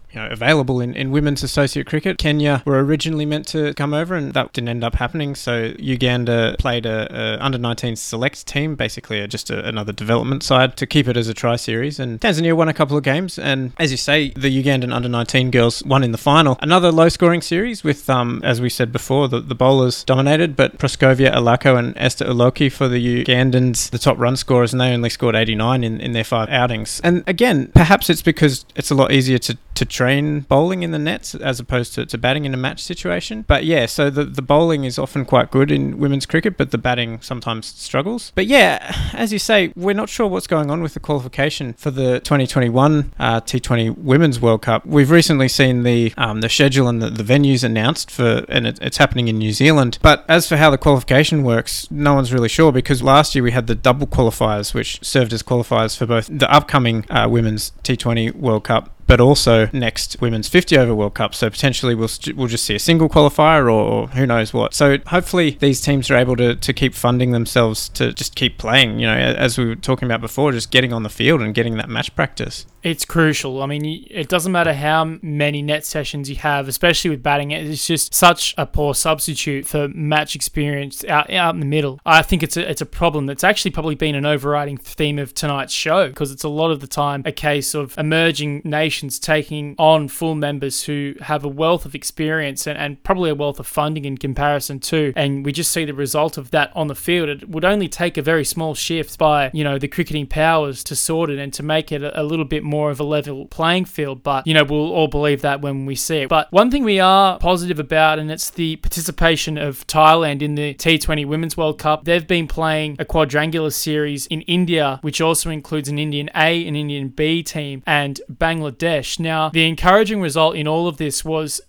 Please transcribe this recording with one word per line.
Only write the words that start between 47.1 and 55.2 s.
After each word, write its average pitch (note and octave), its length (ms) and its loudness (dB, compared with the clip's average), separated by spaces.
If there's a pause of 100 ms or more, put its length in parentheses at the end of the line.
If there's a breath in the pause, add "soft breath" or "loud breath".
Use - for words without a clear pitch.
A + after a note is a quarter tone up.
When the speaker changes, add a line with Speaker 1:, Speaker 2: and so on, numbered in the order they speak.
Speaker 1:
venues C3 420 4
announced A2+ 440 0
for, A#2+ 380 0
and B2 180 -4
it, - 160 -4
it's - 140 -6
happening B2 320 2
in A2 120 0
New G#2+ 120 0
Zealand. C#3 500 4
But D3+ 280 6
as E3 180 4
for E3 80 2
how D3+ 140 8
the C#3 80 6
qualification C#3+ 680 4
works, - 480 -2
no D3 220 2
one's C3 180 2
really B2 160 2
sure, D#3+ 240 6
because B2+ 320 0
last C#3 320 4
year B2+ 80 4
we A#2+ 80 2
had A#2+ 160 0
the A#2 80 2
double C3 320 2
qualifiers, G#2+ 680 0
which - 280 -6
served A#2+ 300 0